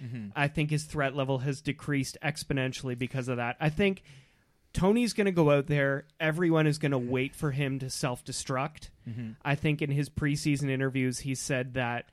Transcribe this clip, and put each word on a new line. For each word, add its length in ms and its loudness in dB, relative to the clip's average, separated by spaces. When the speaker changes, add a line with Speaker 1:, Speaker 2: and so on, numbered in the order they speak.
Speaker 1:
Mm-hmm. 320 -8
Speaker 2:
I 120 2
think 240 0
his 140 0
threat 300 -2
level 240 0
has 220 -2
decreased 600 -2
exponentially 760 -4
because 300 -4
of 100 -2
that. 220 -4
I 100 2
think 340 0
Tony's 380 4
gonna 220 2
go 180 6
out 160 4
there. 380 0
Everyone 440 4
is 120 4
gonna 200 0
wait 380 -2
for 160 -2
him 280 -2
to 100 -6
self-destruct. 1000 -4
Speaker 1:
Mm-hmm. 220 -8
Speaker 2:
I 120 2
think 260 0
in 100 -2
his 180 0
preseason 600 0
interviews, 500 0
he 160 -4
said 380 -2
that 400 -2